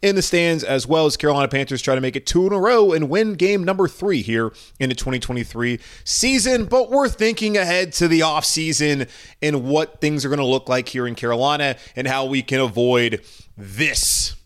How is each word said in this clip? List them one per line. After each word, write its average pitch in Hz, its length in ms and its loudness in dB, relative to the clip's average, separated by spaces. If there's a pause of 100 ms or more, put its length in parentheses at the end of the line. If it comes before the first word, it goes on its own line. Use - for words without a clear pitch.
in 196 140 2
the 190 60 2
stands 170 420 2
as 127 240 -2
well 156 180 4
as 147 100 0
Carolina 143 300 2
Panthers 135 340 -4
try 135 140 0
to 131 60 0
make 131 160 -4
it 131 100 -8
two 180 220 2
in 196 40 0
a 202 60 0
row 214 320 4
and 156 180 2
win 208 260 0
game 190 280 2
number 190 240 0
three 175 360 -2
here 113 300 -2 (280)
in 135 80 0
the 127 80 -2
twenty 127 240 -4
twenty-three 120 580 -4 (240)
season. 247 640 0
But 233 260 0
we're 269 200 2
thinking 214 460 0
ahead 180 360 0
to 170 160 2
the 160 120 4
offseason 151 880 0 (320)
and 143 280 -2
what 151 320 -2
things 151 240 -2
are 143 40 -4
gonna 143 160 0
look 131 240 0
like 127 200 -2
here 123 180 -4
in 117 80 -6
Carolina 131 640 -2 (180)
and 127 140 -4
how 135 160 -2
we 135 160 -2
can 131 180 -2
avoid 120 640 2 (320)
this 107 800 -4 (120)